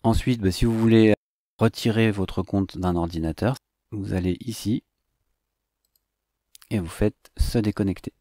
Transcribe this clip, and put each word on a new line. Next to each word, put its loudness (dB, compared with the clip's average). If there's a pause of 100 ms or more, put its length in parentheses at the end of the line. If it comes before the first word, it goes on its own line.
Ensuite, 0
bah, 2
si -2
vous 0
voulez 6 (440)
retirer 2
votre -4
compte -2
d'un 0
ordinateur, -2 (360)
vous -6
allez -2
ici -4 (1900)
et -2
vous -4
faites -4
se 0
déconnecter. -2